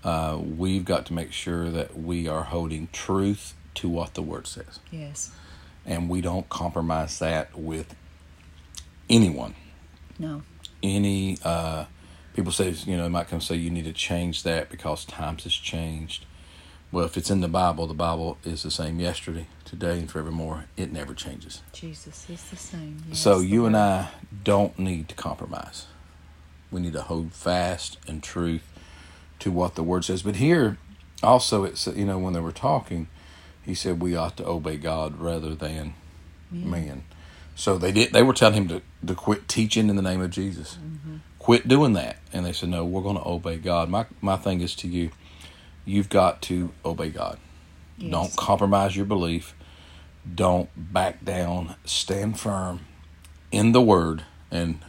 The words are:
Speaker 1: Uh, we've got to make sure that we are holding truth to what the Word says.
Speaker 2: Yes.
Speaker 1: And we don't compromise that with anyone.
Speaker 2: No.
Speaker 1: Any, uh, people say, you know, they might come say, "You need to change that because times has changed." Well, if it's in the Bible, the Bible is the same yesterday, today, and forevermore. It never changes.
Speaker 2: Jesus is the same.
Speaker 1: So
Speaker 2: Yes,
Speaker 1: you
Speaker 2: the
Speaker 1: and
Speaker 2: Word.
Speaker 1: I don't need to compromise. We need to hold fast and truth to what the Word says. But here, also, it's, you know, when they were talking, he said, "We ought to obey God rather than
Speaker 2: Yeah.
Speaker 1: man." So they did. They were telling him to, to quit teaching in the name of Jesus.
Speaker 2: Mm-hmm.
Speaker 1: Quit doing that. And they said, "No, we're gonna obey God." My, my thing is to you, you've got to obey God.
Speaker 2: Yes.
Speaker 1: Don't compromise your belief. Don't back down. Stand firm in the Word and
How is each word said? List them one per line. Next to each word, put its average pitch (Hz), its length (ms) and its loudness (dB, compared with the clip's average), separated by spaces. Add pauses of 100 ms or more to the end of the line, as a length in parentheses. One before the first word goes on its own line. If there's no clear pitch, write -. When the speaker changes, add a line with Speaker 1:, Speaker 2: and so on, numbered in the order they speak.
Speaker 1:
Uh, 80 380 0
we've 90 460 0
got 87 200 2
to - 60 -6
make 82 180 -4
sure 85 380 -4
that 82 300 -4
we 85 280 -2
are 78 180 -2
holding 80 480 -4
truth 98 640 0 (200)
to - 140 -4
what 85 260 -4
the - 80 -6
Word - 240 -8
says. - 340 -14 (100)
Speaker 2:
Yes. 147 400 -10 (540)
Speaker 1:
And 85 240 -2
we 90 140 0
don't 90 260 -2
compromise 82 720 -2
that 80 380 -2
with 80 380 -8 (1160)
anyone. 87 440 4 (640)
Speaker 2:
No. 156 240 -8 (400)
Speaker 1:
Any, 98 600 0
uh, 82 400 -2 (500)
people 90 160 0
say, 92 200 2
you 90 260 -2
know, 85 80 0
they 85 60 0
might 87 180 0
come 85 140 -4
say, 85 140 -2
"You 85 140 -2
need 85 140 -2
to 80 80 -6
change 87 520 -2
that 82 260 -2
because 76 340 -6
times 80 400 -8
has - 80 -4
changed." 80 720 -6 (680)
Well, 87 120 2
if 82 120 -4
it's - 140 -2
in 98 100 4
the 87 80 0
Bible, 85 380 2
the 78 80 -6
Bible 82 480 -2
is 82 220 -6
the 76 60 -6
same 80 280 -4
yesterday, 85 480 -4 (180)
today, 87 340 -4
and 80 120 -6
forevermore. 78 540 -6 (120)
It 92 160 -6
never 76 220 -8
changes. - 460 -12 (120)
Speaker 2:
Jesus - 560 -16
is 170 220 -14
the 180 60 -14
same. 156 560 -12
Speaker 1:
So 101 260 4
Speaker 2:
Yes, 92 120 0
Speaker 1:
you 113 100 4
Speaker 2:
the 117 60 4
Speaker 1:
and 110 80 6
Speaker 2:
Word. 107 80 6
Speaker 1:
I 95 260 2 (340)
don't 101 360 2
need 90 320 -2
to - 40 -14
compromise. - 720 -10 (840)
We 90 100 -4
need 85 140 -4
to 69 80 -6
hold 82 300 -4
fast 90 640 -2 (100)
and 78 140 -8
truth 85 400 -2 (760)
to - 140 -2
what 87 240 0
the 80 80 -2
Word 87 200 0
says. 92 180 -2
But 98 140 -2
here, 135 420 4 (440)
also, 117 420 6
it's, - 220 -4
you - 180 -2
know, 95 140 0
when 92 140 -2
they 85 80 0
were 82 120 -4
talking, 120 540 -2 (580)
he 95 100 -6
said, 90 260 -2
"We 87 160 0
ought 85 220 -2
to 85 80 -8
obey 80 300 -4
God 78 440 -4
rather 80 340 -4
than 78 400 -6 (560)
Speaker 2:
Yeah. 175 160 -6
Speaker 1:
man." 76 380 -4 (500)
So 95 240 0
they 92 140 2
did. 107 200 4
They 117 100 10
were 127 100 8
telling 110 220 8
him 101 140 4
to, 82 140 -4 (240)
to 87 80 -2
quit - 320 0
teaching 110 420 4
in 104 80 4
the 98 60 2
name 92 180 0
of 92 100 -2
Jesus. 87 520 -6
Speaker 2:
Mm-hmm. 156 340 -12 (220)
Speaker 1:
Quit 120 300 6
doing 135 240 8
that. 65 240 0 (160)
And 90 120 -2
they 87 80 -2
said, 87 160 -4
"No, 85 160 0
we're 92 180 -2
gonna 98 240 -2
obey 85 320 -2
God." 85 300 2
My, 101 180 0 (140)
my 98 160 2
thing 92 240 0
is 87 160 -2
to - 120 -6
you, 87 220 0 (760)
you've 98 240 2
got 92 340 6
to 90 300 -2 (120)
obey 82 260 -2
God. 73 280 -6 (600)
Speaker 2:
Yes. 87 140 -6
Speaker 1:
Don't 87 240 -2
compromise 98 600 4
your 98 100 0
belief. 87 480 0 (800)
Don't 90 420 4
back 90 480 -2
down. 90 600 -2
Stand 101 540 -2
firm 92 420 -2 (680)
in 110 220 6
the 123 100 10
Word 82 420 6 (260)
and 85 280 -2 (100)